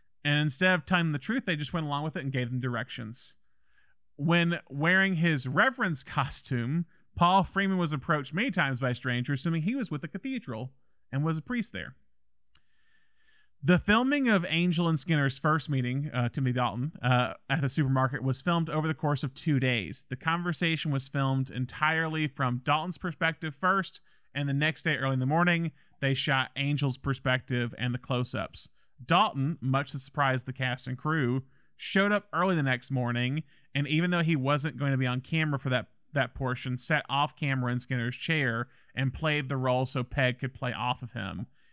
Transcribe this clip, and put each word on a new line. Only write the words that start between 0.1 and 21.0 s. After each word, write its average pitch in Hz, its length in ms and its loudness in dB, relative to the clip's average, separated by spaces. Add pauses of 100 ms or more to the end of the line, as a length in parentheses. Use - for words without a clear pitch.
and 147 160 2
instead 170 340 2
of 170 120 0
telling 170 220 2
them 156 40 0
the 143 80 -2
truth, 233 260 -2
they 175 100 0
just 147 180 -6
went 165 120 -2
along 143 180 -2
with 156 120 -4
it - 80 -6
and 135 80 -4
gave 123 180 -2
them 127 100 -2
directions. 117 760 -6 (800)
When 170 440 2 (100)
wearing 180 460 2
his 156 320 2
reverend's 196 560 0
costume, 135 840 -2 (300)
Paul 180 280 4
Freeman 190 340 0
was 170 160 2
approached 147 400 -2
many 220 180 0
times 135 280 0
by 127 140 0
strangers, 123 480 -2
assuming 165 220 0
he 220 120 0
was 254 160 -4
with 147 100 -4
the 160 60 -8
cathedral 156 640 -6 (400)
and 139 120 0
was 160 140 0
a 156 40 -4
priest 240 320 -4
there. - 220 -8 (1700)
The 170 160 6
filming 254 500 2
of 185 180 4
Angel 170 400 2
and 160 120 2
Skinner's 143 400 2
first 156 300 0
meeting, 135 440 -2
uh, 123 160 0
Timothy 131 240 0
Dalton, 123 380 -2 (100)
uh, 123 320 2 (160)
at 135 120 0
the 135 80 0
supermarket 131 540 2
was 131 180 0
filmed 170 280 0
over 156 180 0
the 156 60 0
course 147 300 0
of 135 100 -4
two 143 260 0
days. 120 480 0
The 131 80 -6
conversation 165 760 -2
was 135 160 -2